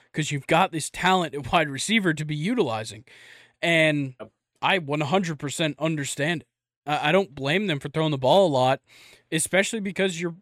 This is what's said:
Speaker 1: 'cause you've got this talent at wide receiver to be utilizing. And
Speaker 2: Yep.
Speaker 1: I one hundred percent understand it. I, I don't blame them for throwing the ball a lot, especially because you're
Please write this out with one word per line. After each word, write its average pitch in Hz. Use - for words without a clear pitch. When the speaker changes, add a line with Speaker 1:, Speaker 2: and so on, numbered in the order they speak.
Speaker 1:
'cause 151
you've 143
got 175
this 160
talent 180
at 143
wide 160
receiver 180
to 156
be 151
utilizing. 139
And 156
Speaker 2:
Yep. 107
Speaker 1:
I 165
one 147
hundred 165
percent 147
understand 151
it. -
I, 147
I -
don't 190
blame 147
them 151
for 143
throwing 156
the 139
ball 151
a -
lot, 131
especially 190
because 190
you're 170